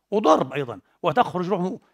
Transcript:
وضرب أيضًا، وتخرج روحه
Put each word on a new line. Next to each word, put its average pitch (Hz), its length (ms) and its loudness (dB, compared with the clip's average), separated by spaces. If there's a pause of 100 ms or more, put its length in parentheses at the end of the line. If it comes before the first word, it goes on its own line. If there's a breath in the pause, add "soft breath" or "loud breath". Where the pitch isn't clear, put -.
(120)
وضرب 202 420 2
أيضًا، 120 260 -6 (240)
وتخرج 180 460 0
روحه 185 300 -2 (140)